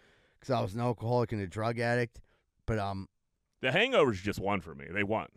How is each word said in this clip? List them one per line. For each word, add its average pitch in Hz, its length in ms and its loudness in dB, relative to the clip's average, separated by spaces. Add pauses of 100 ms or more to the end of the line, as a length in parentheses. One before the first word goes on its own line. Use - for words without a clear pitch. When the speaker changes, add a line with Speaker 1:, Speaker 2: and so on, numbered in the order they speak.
(400)
Speaker 1:
'cause - 100 -10
I 120 100 2
was 104 140 -4
an 117 60 -4
alcoholic 120 520 0
and 107 80 -2
a 98 60 -4
drug 110 320 -4
addict, 120 420 0 (460)
but, 110 120 0
um, 98 300 -4 (520)
Speaker 2:
The 131 80 0
hangovers 160 540 4
just 101 180 -2
won 98 200 0
for 80 140 -14
me. 69 180 -14
They 101 120 0
won. 101 320 0